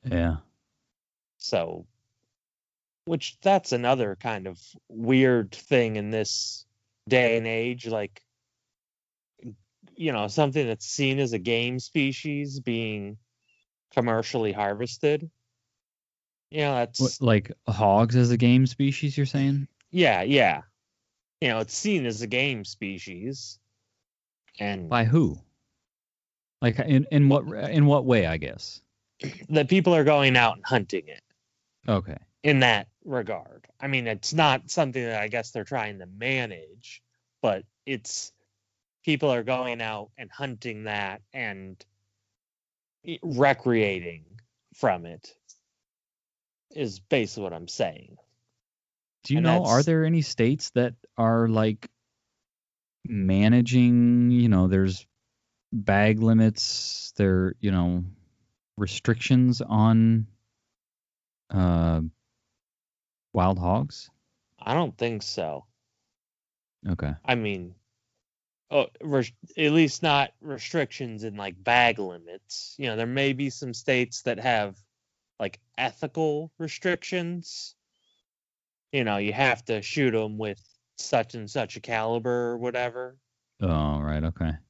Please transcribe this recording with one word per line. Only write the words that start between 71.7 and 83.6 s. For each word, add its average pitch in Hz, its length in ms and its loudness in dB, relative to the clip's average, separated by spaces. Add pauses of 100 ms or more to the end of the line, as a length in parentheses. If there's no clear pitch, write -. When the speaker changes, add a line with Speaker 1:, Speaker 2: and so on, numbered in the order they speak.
Speaker 2:
limits. 87 800 -12
You 139 100 -6
know, 113 80 -4
there 113 120 -4
may 135 260 -2
be 135 160 -6
some 123 240 -12
states 123 500 -2
that 117 160 -4
have, 110 380 -2 (640)
like, 101 200 -8 (180)
ethical 151 800 -6
restrictions. 175 1200 -8 (1160)
You 135 120 0
know, 104 140 0
you 104 160 -2
have 123 320 0
to 110 160 -4
shoot 127 340 -2
'em 107 220 -4
with 107 240 -8 (360)
such 117 380 -4
and 107 140 -12
such 120 260 -8
a 110 60 -16
caliber 120 720 -4
or 120 60 -6
whatever. 123 600 -6 (440)